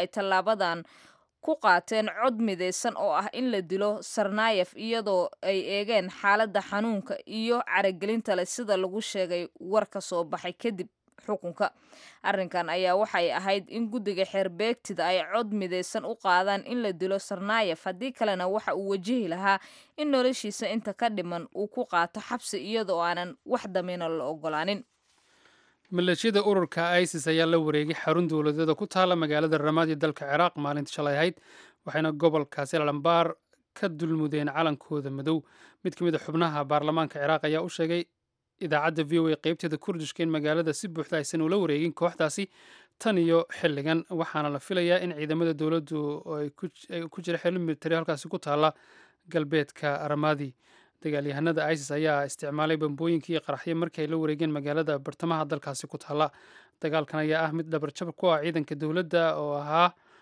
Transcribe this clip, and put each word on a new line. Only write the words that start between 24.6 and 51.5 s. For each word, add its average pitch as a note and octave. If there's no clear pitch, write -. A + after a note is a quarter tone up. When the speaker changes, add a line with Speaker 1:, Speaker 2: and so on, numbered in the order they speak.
Speaker 2:
Maleeshiyada F#3
ururka F3
isis E3+
ayaa D#3+
la E3+
wareegay D3+
xarun E3
dowladeed D3+
oo D3+
ku C#3+
taalla F3+
magaalada D#3
Ramadi D#3
ee D#3
dalka D3
Ciraaq D3+
maalintii D3
shalay D3
ahayd, E3
waxayna D#3
gobolkaasi D3+
Al-Anbar D#3+
ka -
dulmudeen D3+
calankooda D3
madow. C#3
Mid F3
ka F3
mid E3+
ah D3
xubnaha D#3+
baarlamaanka D3
Ciraaq D3+
ayaa D#3
u F3
sheegay E3+
idaacadda D#3
V D3+
O E3
A -
qaybteeda D#3
Kurdishka E3
in E3
magaalada D#3
si A3
buuxda E3
aysan D#3+
ula E3
wareegin D#3+
kooxdaasi E3
tan G#3+
iyo E3
xilligan, D#3
waxaana D3+
la C#3+
filayaa F3
in F3
ciidamada D#3
dowladdu D3+
ay D3
ku -
j-, -
ay E3+
ku -
jira E3+
xilli F3
militari D#3+
halkaasi D#3+
ku F#3
taalla D3+
galbeedka D3+
Ramadi. D3
Dagaalyahanada D3+